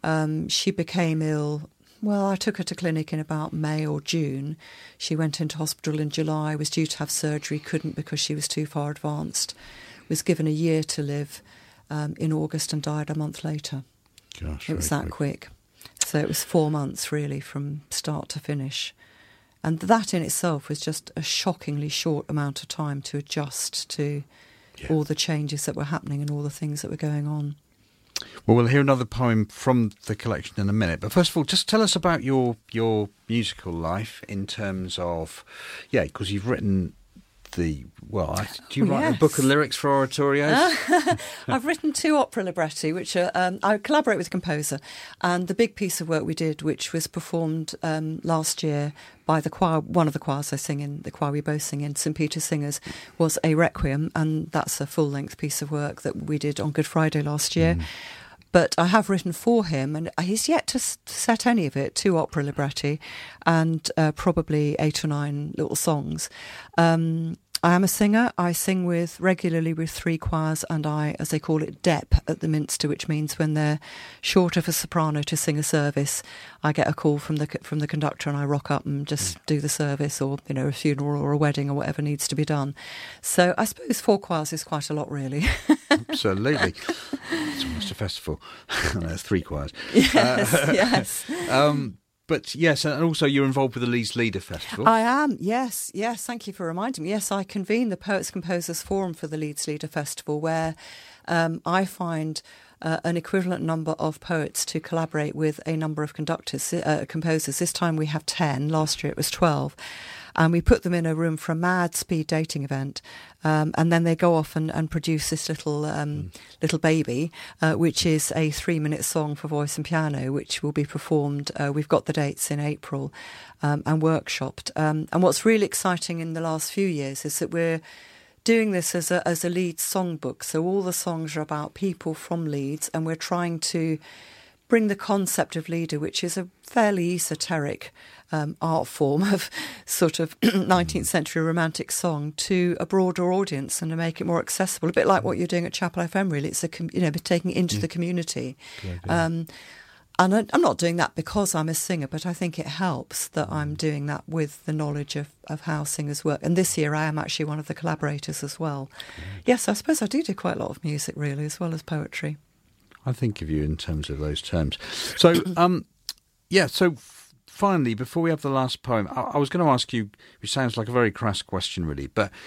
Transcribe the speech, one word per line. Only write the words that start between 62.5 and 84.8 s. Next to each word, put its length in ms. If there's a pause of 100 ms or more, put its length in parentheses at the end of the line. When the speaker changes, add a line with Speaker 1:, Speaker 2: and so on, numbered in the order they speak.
Speaker 1:
and, 520
uh, 160
probably 680
eight 240
or 40
nine 500
little 180
songs. 540 (480)
Um, 600 (260)
I 100
am 100
a 40
singer. 500
I 140
sing 340
with, 340
regularly 540
with 160
three 300
choirs, 500
and 160
I, 320
as 140
they 80
call 240
it, 180
dep 320 (140)
at 120
the 80
Minster, 400
which 200
means 320
when 160
they're 240 (420)
short 360
of 100
a 40
soprano 520
to 120
sing 220
a 60
service, 580 (420)
I 80
get 160
a 60
call 240
from 200
the 140
c-, 120
from 160
the 80
conductor, 420
and 80
I 80
rock 240
up 160
and 220
just 320
Speaker 2:
Mm. 80
Speaker 1:
do 120
the 100
service, 520
or, 160 (100)
you 60
know, 140
a 40
funeral 480
or 120
a 60
wedding 300
or 60
whatever 300
needs 240
to 80
be 100
done. 300 (480)
So 340
I 80
suppose 340
four 200
choirs 340
is 100
quite 280